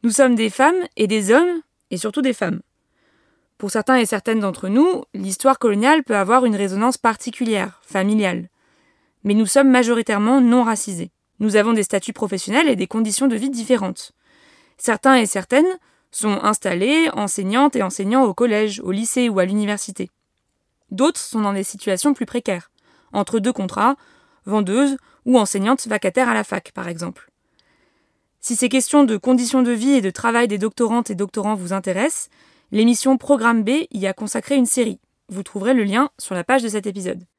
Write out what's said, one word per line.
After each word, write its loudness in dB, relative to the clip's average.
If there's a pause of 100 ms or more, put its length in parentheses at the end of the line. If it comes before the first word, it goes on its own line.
Nous 2
sommes 4
des 0
femmes 2 (100)
et 2
des 0
hommes, 4 (280)
et -6
surtout -4
des 0
femmes. -4 (960)
Pour -8
certains 2
et 4
certaines -2
d'entre -4
nous, 2 (100)
l'histoire 0
coloniale 2
peut -2
avoir 2
une 2
résonance -2
particulière, -4
familiale. -2 (760)
Mais 0
nous 4
sommes 4
majoritairement 2
non 4
racisés. -4 (280)
Nous 0
avons 4
des 2
statuts -4
professionnels -2
et 2
des -4
conditions -2
de 0
vie -4
différentes. -4 (640)
Certains 2
et 4
certaines 0 (340)
sont -4
installés, 0
enseignantes 0
et 0
enseignants 0
au 0
collège, 0
au -6
lycée -2
ou 0
à 2
l'université. -4 (800)
D'autres 0
sont -6
dans -2
des -4
situations -2
plus -4
précaires, -6 (440)
entre -2
deux -2
contrats, 0 (500)
vendeuse 0 (280)
ou 4
enseignante 0
vacataire 0
à 0
la 0
fac, -8
par -10
exemple. -12 (1120)
Si -6
ces 0
questions 4
de 0
conditions 2
de 2
vie 0
et 4
de -2
travail 0
des -2
doctorantes -2
et -6
doctorants -4
vous -8
intéressent, -4 (420)
l'émission 2
Programme 2
B 0
y -6
a -4
consacré -4
une 4
série. -2 (300)
Vous -10
trouverez -2
le 2
lien 0
sur -10
la -6
page 2
de -4
cet -6
épisode. -8 (160)